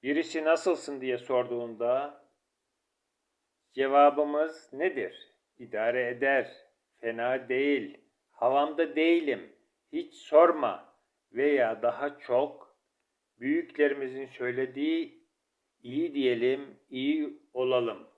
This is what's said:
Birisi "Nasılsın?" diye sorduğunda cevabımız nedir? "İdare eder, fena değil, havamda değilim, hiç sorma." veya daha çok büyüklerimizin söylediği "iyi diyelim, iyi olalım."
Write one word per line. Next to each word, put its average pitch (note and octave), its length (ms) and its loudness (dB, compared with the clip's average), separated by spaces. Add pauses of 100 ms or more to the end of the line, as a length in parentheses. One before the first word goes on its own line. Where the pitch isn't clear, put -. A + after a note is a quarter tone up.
Birisi D#3 420 -4
"Nasılsın?" D#3+ 560 0
diye B2+ 180 -2
sorduğunda B2 1040 -4 (1500)
cevabımız D3 1000 2
nedir? C#3 640 -6 (240)
"İdare A#2+ 500 -2
eder, C3 480 0 (440)
fena A#2+ 480 -4
değil, B2+ 520 0 (300)
havamda D3 680 0
değilim, D#3 600 0 (360)
hiç E3 220 -8
sorma." D#3 800 2 (380)
veya A#2+ 500 2
daha C3 360 -2
çok - 580 -2 (640)
büyüklerimizin C#3 880 -2
söylediği C3 1000 -4 (540)
"iyi C#3+ 320 -6
diyelim, C3 640 0 (120)
iyi C#3+ 520 -2 (100)
olalım." B2 640 -2